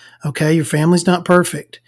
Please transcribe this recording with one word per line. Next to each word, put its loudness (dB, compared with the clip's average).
Okay, -2
your 0
family's 0
not 0
perfect, 0